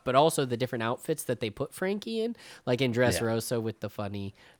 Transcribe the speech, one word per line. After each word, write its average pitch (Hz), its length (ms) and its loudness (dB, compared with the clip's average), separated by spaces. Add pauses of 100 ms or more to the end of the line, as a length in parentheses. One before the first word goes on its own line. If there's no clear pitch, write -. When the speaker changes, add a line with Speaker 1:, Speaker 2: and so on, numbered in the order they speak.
Speaker 1:
but 127 100 0
also 151 300 6
the 123 120 -2
different 120 280 -2
outfits 131 400 -4
that 123 160 -2
they 110 100 -2
put - 240 -6
Frankie 208 460 -4
in, 233 160 -4 (300)
like 123 140 2
in 127 120 2
Speaker 2:
Yeah. 117 80 2
Speaker 1:
Dressrosa 113 600 2
with 110 200 -6
the 104 100 -6
funny, 101 440 -8 (260)